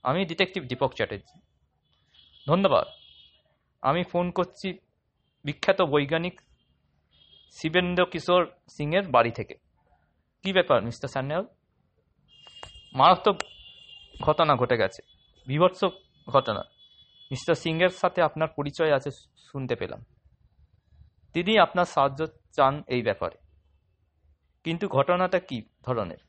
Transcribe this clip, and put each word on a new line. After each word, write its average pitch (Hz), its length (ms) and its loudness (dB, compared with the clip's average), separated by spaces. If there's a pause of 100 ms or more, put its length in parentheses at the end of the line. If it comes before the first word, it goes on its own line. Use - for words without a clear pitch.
"আমি 160 220 -2
ডিটেকটিভ 175 400 -4
দীপক 123 300 -4
চ্যাটার্জি।" - 460 -8 (1040)
"ধন্যবাদ। 156 400 2 (960)
আমি 165 220 0
ফোন 175 260 -4
করছি 180 480 -6 (680)
বিখ্যাত 190 380 0
বৈজ্ঞানিক 156 580 -2 (1120)
শিবেন্দ্র 180 540 0
কিশোর 175 400 0 (300)
সিংয়ের 165 320 -2
বাড়ি 120 220 4
থেকে।" - 240 -10 (880)
"কী 196 100 -4
ব্যাপার, 180 300 4
মিস্টার 117 260 -8
স্যানিয়েল?" 147 360 -4 (1500)
"মারাত্মক 175 440 4 (880)
ঘটনা 151 340 2
ঘটে 123 200 0
গেছে, 101 260 -2 (440)
বীভৎস 165 380 0 (440)
ঘটনা। 120 340 0 (680)
মিস্টার 147 240 -2
সিংয়ের 165 340 0
সাথে 175 340 -2
আপনার 156 340 0
পরিচয় 147 380 0
আছে 135 160 -2 (260)
শুনতে 127 400 -8
পেলাম। 101 280 -12 (1300)
তিনি 185 260 0
আপনার 175 260 4
সাহায্য 139 420 -2
চান 143 600 -2
এই 123 160 -2
ব্যাপারে।" 98 340 -4 (1300)
"কিন্তু 170 240 -4
ঘটনাটা 180 500 2
কী 123 240 -8 (200)
ধরনের?" 107 340 -4 (120)